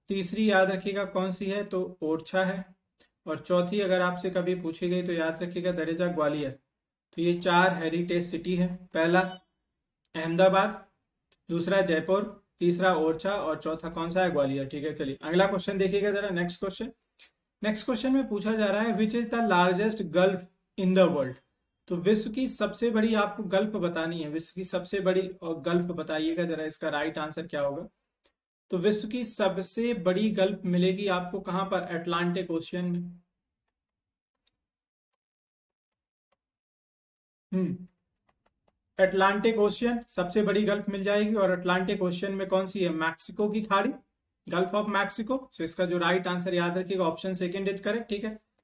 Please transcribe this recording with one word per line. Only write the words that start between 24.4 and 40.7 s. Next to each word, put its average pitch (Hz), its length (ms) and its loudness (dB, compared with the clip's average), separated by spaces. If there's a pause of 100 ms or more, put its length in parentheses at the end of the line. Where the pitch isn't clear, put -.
की 185 80 -6
सबसे 185 360 -4
बड़ी, 185 280 2 (140)
और 165 180 -6
गल्फ 175 240 0
बताइएगा 160 600 -2
जरा, 156 200 -4
इसका 156 240 -6
right 151 300 -4
answer 160 280 -8
क्या 147 140 -6
होगा। 143 280 -4 (840)
तो 185 80 -2
विश्व 214 300 0
की 247 160 -6
सबसे 214 680 -2
बड़ी 185 360 2
गल्फ 190 340 0
मिलेगी 185 420 2
आपको 180 340 -2
कहाँ 190 240 -2
पर, 185 160 -2
Atlantic 175 680 -2
ओशियन 165 340 -4
में। 175 160 -2 (4000)
हम्म, 180 340 -2 (1120)
Atlantic 196 600 4
Ocean 233 440 2
सबसे 180 400 0
बड़ी 208 200 2
गल्फ 202 260 0